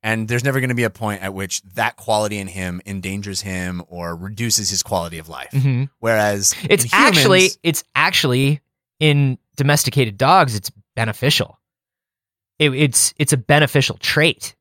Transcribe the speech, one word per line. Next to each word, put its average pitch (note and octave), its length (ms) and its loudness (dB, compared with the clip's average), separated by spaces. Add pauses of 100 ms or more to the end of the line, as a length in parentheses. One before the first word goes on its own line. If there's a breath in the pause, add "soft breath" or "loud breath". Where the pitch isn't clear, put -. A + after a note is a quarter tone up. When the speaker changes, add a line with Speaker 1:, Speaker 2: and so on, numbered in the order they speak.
Speaker 1:
And A2 240 -2
there's A#2 140 -2
never C3+ 180 0
gonna B2+ 140 -2
be A#2+ 80 0
a A2 80 0
point G2+ 320 -6
at G2 100 -6
which F#2+ 300 -8 (120)
that A2+ 220 -2
quality G#2+ 420 -2
in F#2+ 100 -10
him F2+ 380 -8
endangers G2 560 -8
him F#2 460 -6
or F2 280 -10
reduces G2+ 520 -4
his F#2 140 -4
quality E2+ 360 -4
of D#2 100 -16
life. C2+ 240 -14
Speaker 2:
Mm-hmm. C3 320 0 (160)
Speaker 1:
Whereas G#2+ 540 2 (140)
Speaker 2:
It's D3+ 160 2
Speaker 1:
in A#2+ 80 -6
Speaker 2:
actually, F#3 480 4
Speaker 1:
humans - 220 2
Speaker 2:
it's E3 220 -2 (100)
actually C#3 680 2 (380)
in C#3+ 400 4 (180)
domesticated C#3 600 2
dogs, C#3 380 4
it's - 140 -8 (260)
beneficial. - 600 -2 (1000)
It, D3 160 2
it's, C#3 440 0
it's D3+ 140 2
a C#3+ 40 2
beneficial C#3+ 600 2
trait. - 640 -2